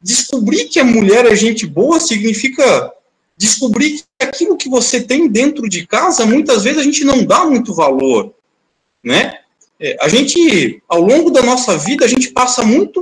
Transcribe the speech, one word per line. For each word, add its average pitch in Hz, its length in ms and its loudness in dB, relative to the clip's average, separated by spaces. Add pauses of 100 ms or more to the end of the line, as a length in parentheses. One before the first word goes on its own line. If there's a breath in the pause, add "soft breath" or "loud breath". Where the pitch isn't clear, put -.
descobrir 240 640 -2
que - 120 -2
a 269 60 2
mulher 226 420 4
é 214 80 4
gente 214 320 -2
boa 220 320 0
significa 220 920 -2 (440)
descobrir 262 600 -2
que - 60 -18 (160)
aquilo 311 360 -2
que 285 120 -10
você 247 320 -2
tem 302 260 -2
dentro 254 420 0
de 175 160 -8
casa, 262 400 -2
muitas 240 380 2
vezes 294 160 -2
a 285 60 -2
gente 294 200 0
não 262 200 2
dá 214 200 2
muito 247 300 0
valor, 135 580 0 (720)
né? 143 320 -2 (480)
É, 143 160 -4
a 143 100 -2
gente, 233 760 2
ao 170 140 0
longo 277 300 4
da 254 120 4
nossa 240 340 0
vida, 196 280 -2
a 226 40 2
gente 254 240 0
passa 247 300 -2
muito 269 400 0